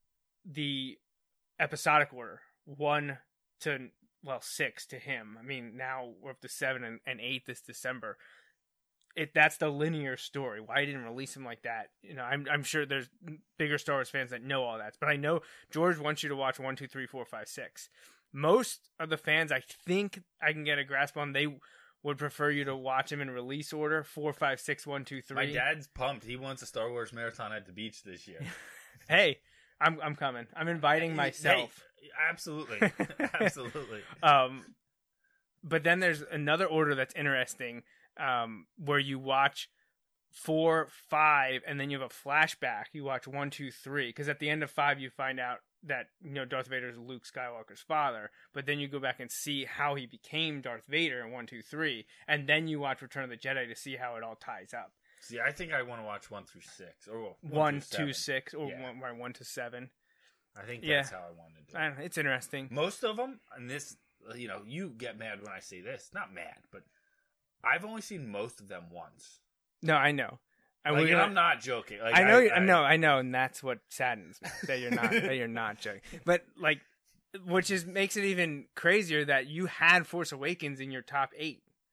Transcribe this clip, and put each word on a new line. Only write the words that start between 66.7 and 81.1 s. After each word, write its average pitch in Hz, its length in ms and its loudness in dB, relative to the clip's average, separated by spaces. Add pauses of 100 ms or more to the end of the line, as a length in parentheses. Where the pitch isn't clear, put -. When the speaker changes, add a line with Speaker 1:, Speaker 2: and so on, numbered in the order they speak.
Speaker 2:
but 98 120 -18 (800)
I've 156 220 0
only 220 180 -10
seen 160 280 -10
most 107 300 -6
of 101 80 -20
them 87 220 -12
once. 82 500 -18 (420)
Speaker 1:
No, 156 120 4
I 143 180 6
know. 135 280 -4 (440)
And 151 100 4
Speaker 2:
Like, 147 80 8
Speaker 1:
we're 160 60 6
Speaker 2:
and 170 80 8
Speaker 1:
gonna 165 80 8
Speaker 2:
I'm 202 100 2
not 165 260 4
joking. 113 400 -4
Like, 113 140 4
Speaker 1:
I 180 80 10
know, 214 160 10
Speaker 2:
I, 208 180 8
I - 40 6
Speaker 1:
no, 185 240 10
I 151 120 8
know, 151 220 8
and 127 160 0
that's 127 280 0
what 127 260 -2
saddens 107 520 -4
me, - 80 -10 (200)
that 135 120 0
you're 120 120 -2
not, 120 180 2
that 196 260 2
you're 120 120 0
not 113 320 -4
joking. 101 200 -8 (120)
Speaker 2:
<laughs> 165 120 -14
Speaker 1:
But, 175 220 2 (100)
like, 151 240 2 (640)
which 180 260 2
is, 185 140 0
makes 196 320 -2
it 202 80 2
even 170 520 0
crazier 170 480 4
that 135 240 4
you 165 180 -4
had 170 400 6
Force 170 260 -4
Awakens 143 480 -4
in 135 120 -8
your 127 100 -6
top 139 340 -2